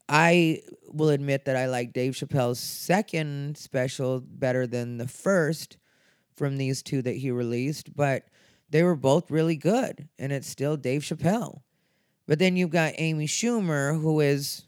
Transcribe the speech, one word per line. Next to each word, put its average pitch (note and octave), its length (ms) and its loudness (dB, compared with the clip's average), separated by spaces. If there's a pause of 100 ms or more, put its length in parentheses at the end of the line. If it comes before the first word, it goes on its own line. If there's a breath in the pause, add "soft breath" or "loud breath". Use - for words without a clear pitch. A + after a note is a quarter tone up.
(100)
I E3 500 4 (280)
will D#3 200 0
admit C#3 380 0
that C3 100 0
I C3 100 0
like B2 280 -4
Dave B2+ 180 0
Chappelle's B2+ 480 -2
second D3+ 960 -4
special C3 640 -4
better B2+ 460 -2
than A#2+ 320 -6
the A#2+ 100 -6
first E3 720 0 (580)
from C#3 220 -2
these C3+ 240 -2
two C#3 200 -2
that A#2 140 -4
he C3 140 -4
released, B2 680 -4
but C#3 280 0 (480 soft breath)
they D#3 100 6
were F3 140 4
both C#3 340 4
really D#3+ 260 2
good, F#3+ 520 -2 (100)
and C#3 140 -4
it's C#3 160 -4
still D3 280 -2
Dave C3+ 260 -2
Chappelle. F3 580 -2 (680)
But D#3 120 2
then F#3 180 4
you've F3+ 140 2
got D#3+ 260 2
Amy D#3 300 0
Schumer, D#3+ 760 0
who D#3 200 2
is C#3+ 480 0